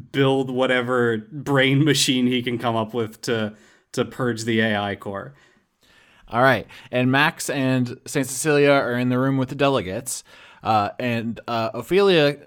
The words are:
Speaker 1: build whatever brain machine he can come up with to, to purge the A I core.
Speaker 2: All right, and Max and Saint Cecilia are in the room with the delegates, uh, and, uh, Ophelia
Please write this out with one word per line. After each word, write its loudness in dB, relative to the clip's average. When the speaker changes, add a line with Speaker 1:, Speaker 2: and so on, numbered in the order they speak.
Speaker 1:
build 2
whatever 0
brain 2
machine 2
he 0
can -4
come -2
up -2
with -6
to, -2
to -2
purge -4
the 0
A 0
I -4
core. -10
Speaker 2:
All -2
right, 2
and 0
Max 0
and -2
Saint -4
Cecilia 2
are 0
in -2
the 0
room 0
with -2
the -10
delegates, -2
uh, 0
and, -4
uh, -2
Ophelia 2